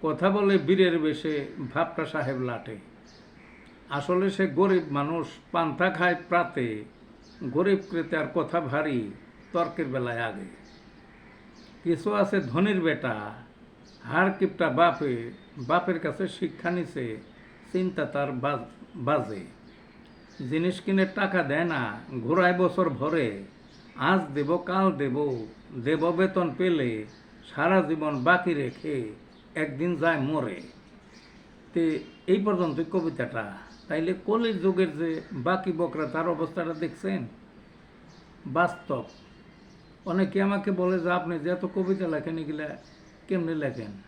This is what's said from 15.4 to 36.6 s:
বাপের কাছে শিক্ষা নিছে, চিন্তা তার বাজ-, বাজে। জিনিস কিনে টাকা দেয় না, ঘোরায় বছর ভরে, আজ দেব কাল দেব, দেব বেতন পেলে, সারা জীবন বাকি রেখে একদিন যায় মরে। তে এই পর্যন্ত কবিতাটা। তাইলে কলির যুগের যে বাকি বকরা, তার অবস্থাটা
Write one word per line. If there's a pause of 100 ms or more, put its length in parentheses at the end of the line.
বাপের
কাছে
শিক্ষা
নিছে, (560)
চিন্তা
তার
বাজ-,
বাজে। (1040)
জিনিস
কিনে
টাকা
দেয়
না, (220)
ঘোরায়
বছর
ভরে, (540)
আজ (140)
দেব
কাল
দেব, (380)
দেব
বেতন
পেলে, (500)
সারা
জীবন
বাকি
রেখে (420)
একদিন
যায়
মরে। (1120)
তে (280)
এই
পর্যন্ত (100)
কবিতাটা। (320)
তাইলে (100)
কলির
যুগের
যে (120)
বাকি
বকরা,
তার
অবস্থাটা